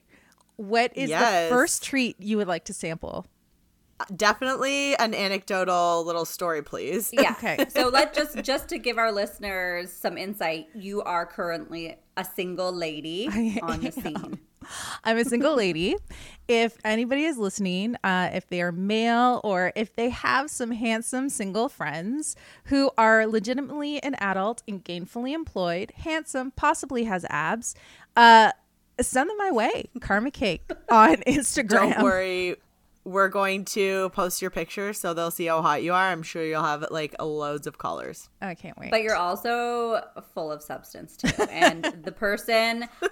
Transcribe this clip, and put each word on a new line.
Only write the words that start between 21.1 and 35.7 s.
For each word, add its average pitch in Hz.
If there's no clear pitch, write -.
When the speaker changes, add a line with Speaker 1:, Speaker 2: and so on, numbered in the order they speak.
Speaker 1:
single 220
friends 170
who 277
are 220
legitimately 269
an 269
adult 196
and 196
gainfully 185
employed, 190
handsome, 311
possibly 277
has 185
abs, 160
uh, 226
send 262
them 427
my 392
way. 277
Karma 214
Cake -
on 233
<laughs> -
Instagram. 269
Speaker 2:
Don't 214
worry. 185
We're 190
going 196
to 190
post 180
your 190
picture 196
so 175
they'll 165
see 170
how 165
hot 151